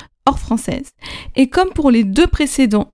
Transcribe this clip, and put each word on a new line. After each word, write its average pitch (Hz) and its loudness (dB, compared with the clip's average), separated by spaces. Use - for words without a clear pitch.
heure 269 0
française. - -6
Et 262 4
comme 370 0
pour 294 2
les 233 4
deux 214 2
précédents, 262 0